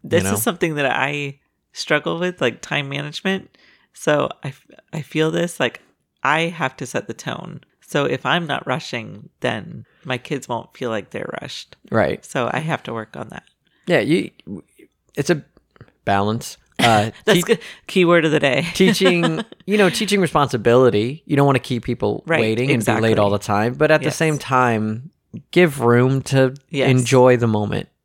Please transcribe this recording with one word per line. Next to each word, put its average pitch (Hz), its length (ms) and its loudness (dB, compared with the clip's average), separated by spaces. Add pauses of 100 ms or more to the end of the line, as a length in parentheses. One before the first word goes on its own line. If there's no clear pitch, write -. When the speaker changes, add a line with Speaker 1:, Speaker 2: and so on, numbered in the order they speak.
Speaker 1:
you - 60 -14
Speaker 2:
this 180 140 0
Speaker 1:
know? 196 100 -2
Speaker 2:
is 208 80 -4
something 175 340 -2
that 143 120 -2
I 139 520 -4 (320)
struggle 160 460 -2
with, 180 240 -4
like, 120 200 -2
time 143 280 -6
management. 147 680 -6 (380)
So 147 340 0 (160)
I, - 40 -8
f-, - 180 -12 (260)
I 160 120 -8
feel 156 260 0
this, 170 300 -4
like, 131 220 -4 (420)
I 151 240 0
have 165 300 -6
to 123 100 -10
set - 180 -6
the 117 80 -10
tone. - 480 -10 (200)
So 143 240 -2
if 135 200 -4
I'm 160 220 0
not 135 180 -6
rushing, 113 640 -8 (120)
then 113 440 -8 (180)
my 127 140 -6
kids 131 320 -10
won't 113 260 -8
feel 123 140 -6
like 107 220 -6
they're - 180 -10 (140)
rushed. - 320 -16 (160)
Speaker 1:
Right. 104 340 0
Speaker 2:
So 123 260 -4
I - 100 -4
have 160 220 -4
to 131 100 -10
work 110 220 -12
on 123 140 -12
that. - 140 -18 (420)
Speaker 1:
Yeah, 160 140 2
you, 127 320 0 (840)
it's 143 140 -4
a 160 140 0 (640)
balance. 104 520 -2 (220)
Uh, 110 380 4
Speaker 2:
<laughs> - 80 -12
That's 190 140 4
Speaker 1:
te- - 20 0
Speaker 2:
good. 190 180 0 (280)
Keyword 170 360 4
of 156 80 2
the 147 80 2
day. 143 300 2
<laughs> - 40 -12
Speaker 1:
teaching, 180 680 2 (220)
you 202 120 0
know, 196 120 6
teaching 202 320 0
responsibility. 123 1040 2
You - 100 -2
don't 143 100 4
wanna 135 140 4
keep 120 240 -4
people 110 420 -4
Speaker 2:
Right, 156 140 0
Speaker 1:
waiting 113 320 0
and 117 140 0
be 117 80 0
late 113 260 2
all 101 140 4
Speaker 2:
exactly. 104 40 0
Speaker 1:
the - 20 -2
time. 110 380 -2
But 151 140 2
at 156 100 4
the 131 40 -6
Speaker 2:
Yes. - 100 -2
Speaker 1:
same 156 220 0
time, 120 720 0 (400)
give 151 300 4
room 123 420 4
to 131 300 2 (160)
Speaker 2:
Yes. 135 200 0
Speaker 1:
enjoy 127 480 6
the 117 100 2
moment. 104 420 -2 (140)